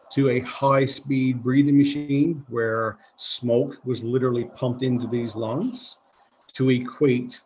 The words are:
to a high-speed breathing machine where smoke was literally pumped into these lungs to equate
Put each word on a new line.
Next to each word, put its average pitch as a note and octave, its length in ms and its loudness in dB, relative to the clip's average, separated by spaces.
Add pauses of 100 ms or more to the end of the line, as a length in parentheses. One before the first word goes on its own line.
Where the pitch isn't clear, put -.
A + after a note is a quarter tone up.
(120)
to C#3 180 2
a B2 120 0
high-speed C3+ 1000 0
breathing C#3+ 360 4
machine C#3+ 720 2
where A2+ 480 -2 (180)
smoke A#2+ 680 -2
was A#2 180 -4
literally A#2+ 540 -2
pumped B2 260 -4
into B2 240 0
these A2+ 300 -4
lungs C3 600 -6 (520)
to C3 180 2
equate B2 760 0